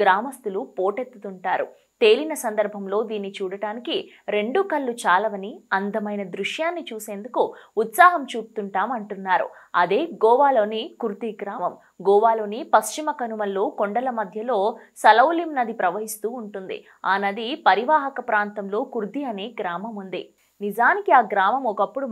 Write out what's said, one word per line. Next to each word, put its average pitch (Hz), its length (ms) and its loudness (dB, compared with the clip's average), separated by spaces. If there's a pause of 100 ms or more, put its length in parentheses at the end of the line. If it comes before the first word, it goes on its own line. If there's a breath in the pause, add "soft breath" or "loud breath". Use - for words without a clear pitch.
గ్రామస్తులు 208 760 0
పోటెత్తుతుంటారు. 196 920 -4 (340 soft breath)
తేలిన 262 320 4
సందర్భంలో 208 760 -2
దీన్ని 202 280 -6
చూడటానికి 208 720 -6 (180 loud breath)
రెండు 208 320 0 (120)
కళ్ళు 277 200 -4 (100)
చాలవని, 202 580 0 (120)
అందమైన 202 500 -4 (120)
దృశ్యాన్ని 330 580 -4
చూసేందుకు 214 500 -4 (400 loud breath)
ఉత్సాహం 339 500 4
చూపుతుంటాం 214 640 -4
అంటున్నారు. 190 480 -2 (360 loud breath)
అదే 185 180 2 (240)
గోవాలోని 226 580 4 (180)
కుర్తి 220 300 -6 (120)
గ్రామం. 202 320 -6 (340 soft breath)
గోవాలోని 214 520 4 (140)
పశ్చిమ 302 360 2
కనుమల్లో 214 540 -2 (160)
కొండల 226 300 -2 (100)
మధ్యలో 214 580 -2 (240 loud breath)
సలౌలిం 311 520 6
నది 240 180 -2 (100)
ప్రవహిస్తూ 208 480 -4
ఉంటుంది. 202 540 -12 (200 soft breath)
ఆ 190 120 2 (100)
నది 214 220 -6 (200)
పరివాహక 269 600 2
ప్రాంతంలో 208 540 -2 (120)
కుర్ది 226 300 -6
అనే 226 360 -8
గ్రామం 208 340 -6 (100)
ఉంది. 190 200 -10 (400)
నిజానికి 254 480 2
ఆ 269 80 10 (100)
గ్రామం 208 400 2
ఒకప్పుడు 208 420 -2